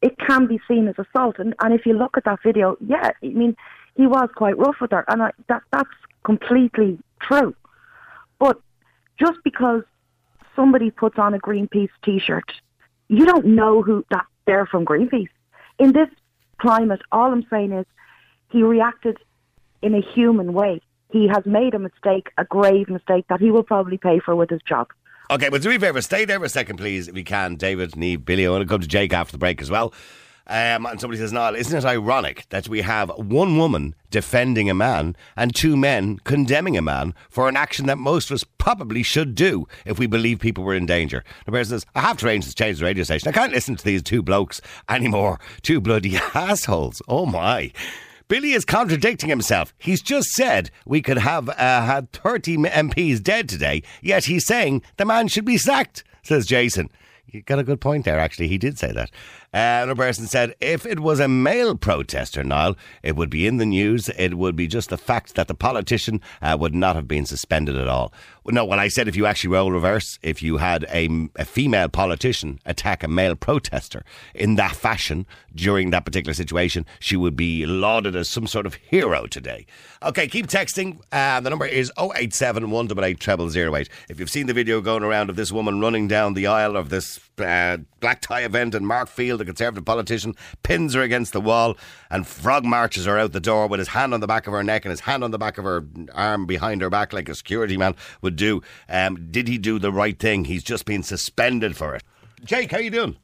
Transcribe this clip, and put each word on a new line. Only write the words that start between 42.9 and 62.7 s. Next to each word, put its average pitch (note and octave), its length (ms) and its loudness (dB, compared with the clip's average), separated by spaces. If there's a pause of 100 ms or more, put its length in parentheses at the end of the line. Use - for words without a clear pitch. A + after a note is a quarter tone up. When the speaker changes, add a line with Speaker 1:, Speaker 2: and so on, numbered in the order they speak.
Speaker 2:
station. D#2 240 -2
I D#3 40 -4
can't A3 200 2
listen B2+ 240 -2
to - 80 -14
these F#2+ 180 0
two - 180 -2
blokes F#2+ 400 -2 (280)
anymore. G#2+ 500 0 (240)
Two D#3 180 0
bloody G2 360 0
<laughs> - 180 -4
assholes. A2+ 720 -2
Oh C#3 180 0
my." F#2+ 460 -2 (560)
Billy C#4 260 0
is A3+ 120 2
contradicting F3+ 640 0
himself. G#2+ 500 0
He's F#3 220 0
just C#4 300 -2
said F3+ 400 0 (160)
we C#3+ 160 0
could C3+ 160 0
have, C#3 320 -2
uh, - 40 -6
had B2+ 580 2
thirty F#3+ 420 -2
M-, D3+ 120 2
M D3+ 240 2
Ps D3 300 0
dead F#3+ 280 0
today, D2 340 -2 (180)
yet F#3+ 240 0
he's E3 220 0
saying E3 360 0 (140)
the G3 80 0
man A3+ 240 2
should G#3+ 160 -2
be A#3+ 140 2
sacked, - 440 0 (220)
says C#3+ 220 2
Jason. A#2+ 440 0 (360)
You G#2+ 160 -18
got C#3 180 -2
a C#3 40 -2
good C#3 160 -2
point D3 240 -2
there, D#2 140 0
actually. D#2+ 300 -2
He F#2+ 100 -2
did B2 200 -4
say C2 140 -4
that. A1+ 180 -6 (440)
Uh, A#2+ 300 2
another C3 100 -4
person A#2 320 -2
said, A#2+ 340 0
"If D#3 260 -2
it G#3 140 -6
was D3+ 200 2
a C#3 80 4
male D#3+ 480 2
protester, C#2 640 -4
Niall, D2+ 320 0 (280)